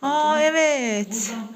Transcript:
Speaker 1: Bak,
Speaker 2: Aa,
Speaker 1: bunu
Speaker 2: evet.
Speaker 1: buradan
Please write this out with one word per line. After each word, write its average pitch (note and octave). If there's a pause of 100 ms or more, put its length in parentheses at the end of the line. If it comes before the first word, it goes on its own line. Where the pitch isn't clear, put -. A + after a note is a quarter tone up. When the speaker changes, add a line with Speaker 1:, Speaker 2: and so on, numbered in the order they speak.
Speaker 1:
Bak, C#4
Speaker 2:
Aa, D4+
Speaker 1:
bunu D4+
Speaker 2:
evet. A#3
Speaker 1:
buradan A3+